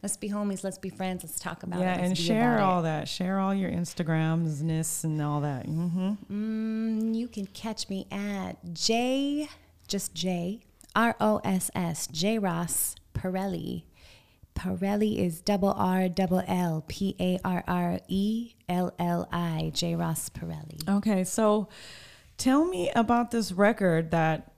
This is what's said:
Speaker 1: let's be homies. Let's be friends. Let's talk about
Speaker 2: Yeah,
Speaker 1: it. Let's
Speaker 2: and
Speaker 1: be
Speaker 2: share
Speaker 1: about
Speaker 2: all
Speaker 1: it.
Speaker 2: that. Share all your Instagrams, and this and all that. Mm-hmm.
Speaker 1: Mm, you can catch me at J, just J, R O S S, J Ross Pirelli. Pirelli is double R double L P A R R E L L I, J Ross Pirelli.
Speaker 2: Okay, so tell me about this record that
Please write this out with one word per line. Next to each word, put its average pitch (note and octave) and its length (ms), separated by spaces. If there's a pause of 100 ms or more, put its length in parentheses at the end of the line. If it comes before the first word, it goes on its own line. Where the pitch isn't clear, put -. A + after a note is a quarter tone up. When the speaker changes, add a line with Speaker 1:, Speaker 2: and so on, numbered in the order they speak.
Speaker 1:
let's G3 160
be G#3+ 120
homies. G3+ 340
Let's F#3+ 140
be F#3+ 120
friends. F#3 340
Let's D#3+ 160
talk E3+ 240
about F3+ 180
Speaker 2:
Yeah, F#3 140
Speaker 1:
it. - 20
Let's F3+ 120
Speaker 2:
and F#3 80
Speaker 1:
be E3+ 60
Speaker 2:
share A3+ 320
Speaker 1:
about G3+ 140
Speaker 2:
all F3+ 100
Speaker 1:
it. E3+ 40
Speaker 2:
that. D#3 260
Share F#3 300
all G3 140
your G3 160
Instagrams, D#3+ 920
and D#3+ 80
this D#3+ 340
and D#3 180
all D3 200
that. C#3+ 260
Mm-hmm. F3+ 460 (180)
Speaker 1:
Mm, A3 840
you A3+ 120
can G#3 200
catch - 420
me F#3+ 220
at F#3+ 640
J, C4+ 760 (400)
just - 260
J, F3 460 (340)
R A3+ 240
O G#3+ 240
S F#3+ 320
S, E3+ 320
J G3+ 320
Ross F3 560 (180)
Pirelli. F#3 680 (720)
Pirelli G3 600
is F3 240
double G3 300
R F#3 380
double F3+ 360
L F3 420
P - 320
A F3+ 260
R F#3 220
R F3+ 400
E A3 460 (140)
L F3+ 320
L F3 320
I, D#3+ 420
J E3+ 220
Ross E3 340
Pirelli. D#3 580 (100)
Speaker 2:
Okay, G3+ 260
so G#3 460 (680)
tell C#4 280
me F4+ 300
about A#3 360
this A3+ 200
record F#3 600
that D#3+ 460